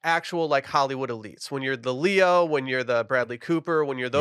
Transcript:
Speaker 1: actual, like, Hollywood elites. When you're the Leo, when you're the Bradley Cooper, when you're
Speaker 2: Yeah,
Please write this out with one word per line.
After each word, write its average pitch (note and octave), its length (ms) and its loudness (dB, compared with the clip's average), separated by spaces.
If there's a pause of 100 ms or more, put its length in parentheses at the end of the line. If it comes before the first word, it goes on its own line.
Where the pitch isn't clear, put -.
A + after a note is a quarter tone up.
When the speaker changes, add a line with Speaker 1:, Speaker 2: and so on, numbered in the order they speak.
Speaker 1:
actual, E3 440 -2
like, C#3 180 2
Hollywood C3+ 440 0
elites. G#2+ 400 -12
When C3+ 120 -6
you're C3+ 140 -2
the B2+ 180 -4
Leo, F3+ 520 4
when C#3+ 200 0
you're B2+ 180 -2
the A#2 200 0
Bradley A#2+ 340 -2
Cooper, E3 460 -2
when C3+ 140 -4
you're B2+ 80 -4
Speaker 2:
Yeah, A#2+ 140 -6